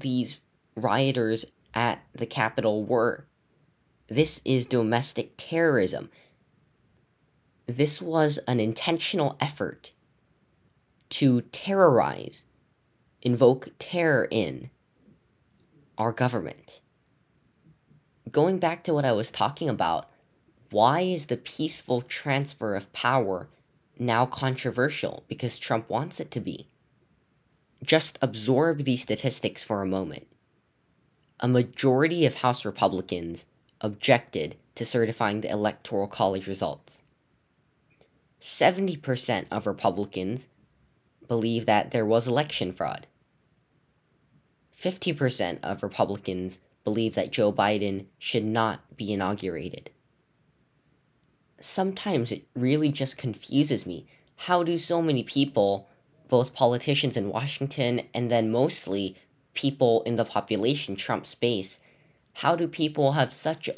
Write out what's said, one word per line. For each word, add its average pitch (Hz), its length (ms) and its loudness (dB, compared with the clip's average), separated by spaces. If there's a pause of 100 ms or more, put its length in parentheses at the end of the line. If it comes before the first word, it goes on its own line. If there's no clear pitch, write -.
these 127 380 -2 (380)
rioters 113 680 0 (300)
at 113 260 0 (140)
the 113 120 -6
Capitol 110 580 0
were. 117 420 0 (800)
This 143 380 0
is 123 220 2
domestic 117 720 0
terrorism. 151 720 0 (1600)
This 139 340 0
was 156 460 2
an 123 140 2
intentional 156 800 0
effort - 500 -6 (1200)
to 127 320 4
terrorize, 120 1040 4 (760)
invoke 123 500 4 (100)
terror 160 500 2
in 76 400 -4 (1300)
our 113 140 0
government. 120 680 -4 (1500)
Going 175 300 4
back 170 240 0
to 170 100 0
what 147 100 2
I 131 60 4
was 110 220 0
talking 139 360 -2
about, 87 400 -2 (600)
why 120 300 4
is 180 260 -2
the 123 100 -2
peaceful - 640 -4
transfer 135 760 -4
of 101 160 -8
power 110 560 0 (500)
now 120 280 4
controversial 127 1000 -2
because - 320 -6
Trump 113 300 -2
wants 123 320 -4
it 151 100 -10
to - 80 -6
be? - 300 -10 (1120)
Just - 400 0
absorb 131 600 0
these 127 180 -2
statistics - 640 -4
for 101 180 -2
a 98 40 -2
moment. 95 400 -6 (1120)
A 123 80 2
majority 131 800 4
of 120 100 0
House 123 280 0
Republicans 92 800 -2 (340)
objected 104 760 0 (180)
to 117 100 -8
certifying 110 580 0
the 107 80 -6
Electoral 104 560 -2
College 98 420 0
results. 90 540 -8 (1400)
Seventy 180 560 2
percent 123 540 -2
of 104 160 -4
Republicans 101 800 -4 (800)
believe 117 380 0
that 104 240 2
there 113 160 0
was 117 200 2
election 120 460 -2
fraud. - 340 -6 (1600)
Fifty 185 420 -4
percent 120 500 0
of 95 200 -6
Republicans 95 760 -4 (260)
believe 110 300 0
that 90 180 -2
Joe 104 200 2
Biden 101 540 0 (120)
should - 260 -2
not 110 520 -2
be 104 160 -4
inaugurated. 95 800 -4 (1700)
Sometimes 190 720 -2
it - 220 -10
really 143 360 2
just 135 280 -4
confuses 131 640 -2
me. 82 220 -10 (300)
How 180 260 0
do 170 160 0
so 170 240 0
many 143 200 2
people, 104 640 0 (400)
both 127 260 2
politicians 123 640 2
in 101 120 -2
Washington 131 720 -2 (120)
and 120 160 -2
then 113 200 2
mostly 101 640 -2 (380)
people 131 480 2
in 117 140 -2
the 110 80 2
population, 107 720 -2
Trump's - 380 -6
base, 117 460 -2 (540)
how 165 200 2
do 170 140 -2
people 151 440 0
have 139 200 0
such - 460 -6